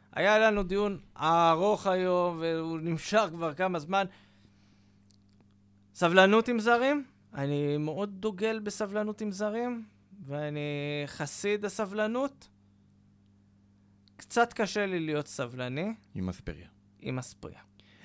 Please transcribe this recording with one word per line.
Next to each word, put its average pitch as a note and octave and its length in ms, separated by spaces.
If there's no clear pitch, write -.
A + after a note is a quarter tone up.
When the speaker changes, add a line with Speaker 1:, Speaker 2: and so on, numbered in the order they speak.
Speaker 1:
היה G#3 260
לנו G#3+ 240
דיון G3 360
ארוך E3+ 640
היום, F3+ 540
והוא E3 400
נמשך E3+ 420
כבר E3 220
כמה F#3 240
זמן. F#3+ 260
סבלנות F#3+ 540
עם A#3 120
זרים? B3 440
אני C#3+ 420
מאוד D#3 340
דוגל G#3+ 380
בסבלנות G#3 640
עם G#3 120
זרים, A3 520
ואני D3 340
חסיד G3+ 580
הסבלנות. G#3+ 840
קצת - 360
קשה G#3 340
לי F#3 140
להיות D3+ 280
סבלני. B2+ 680
Speaker 2:
עם F#2 140
אספריה. E2+ 380
Speaker 1:
עם B2+ 180
אספריה. - 400